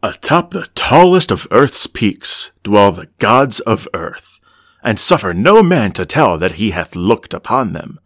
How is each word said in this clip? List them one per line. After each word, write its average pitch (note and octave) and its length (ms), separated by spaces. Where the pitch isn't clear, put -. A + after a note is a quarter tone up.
Atop - 480
the F#3 240
tallest F3+ 560
of - 200
Earth's C3 360
peaks - 640
dwell G2+ 300
the E2 160
gods A#2+ 420
of A2 340
Earth, - 460
and G#2+ 180
suffer E3 320
no G2+ 300
man E3+ 300
to F#2 120
tell A2 320
that F2 160
he F#2+ 200
hath E2 220
looked F#2+ 380
upon A2 400
them. - 340